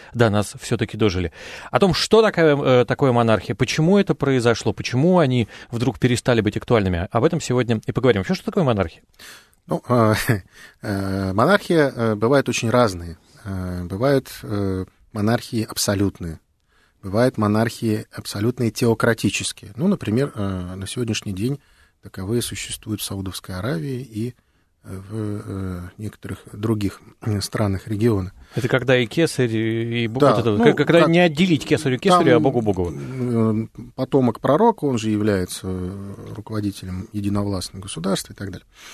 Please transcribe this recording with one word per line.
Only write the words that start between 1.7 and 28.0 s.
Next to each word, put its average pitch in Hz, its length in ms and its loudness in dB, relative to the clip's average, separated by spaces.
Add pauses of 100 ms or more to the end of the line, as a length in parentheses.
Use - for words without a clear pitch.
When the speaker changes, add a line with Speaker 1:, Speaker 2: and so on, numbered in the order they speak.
Speaker 1:
О 127 80 2
том, 185 160 4
что - 260 4
такое, 147 600 4
э, 113 40 0
такое 135 260 2
монархия, 113 440 2
почему 160 420 2
это 196 160 2
произошло, 120 600 2
почему 170 440 2
они 127 300 2 (240)
вдруг 123 260 -2
перестали 120 440 2
быть 101 140 0
актуальными, 95 540 0
об 117 140 0
этом 160 180 0
сегодня 120 460 0
и - 40 -4
поговорим. 120 280 4
Вообще, 180 160 -2
что - 100 -10
такое 202 180 0
монархия? 101 380 0 (640)
Speaker 2:
Ну, - 240 -4
э, 113 240 4 (140)
<laughs> - 560 -6
э, 98 500 -4
монархия, 151 640 4
э, 113 180 0
бывает 123 340 2
очень 120 220 -2
разные. 92 480 0 (260)
Э, 90 420 -6
бывают, 127 440 0 (140)
э, 98 420 -4 (260)
монархии 110 560 -2
абсолютные, 98 720 -2 (640)
бывают 110 380 0
монархии 110 760 0
абсолютные 113 560 -2
теократические. 110 1040 -2
Ну, 156 120 -2
например, 135 480 0
э, 95 400 -6
на 98 100 -10
сегодняшний 107 480 -6
день 123 260 -4 (440)
таковые 104 400 -6
существуют - 580 -10
в - 20 -8
Саудовской 98 520 -8
Аравии 131 520 -6
и 110 280 -8 (460)
в, 98 300 -14
э, 104 720 -8 (160)
некоторых 101 420 -12 (140)
других, 107 480 -2 (200)
э, 104 200 -2
странах 98 480 -4
региона. 101 420 0 (240)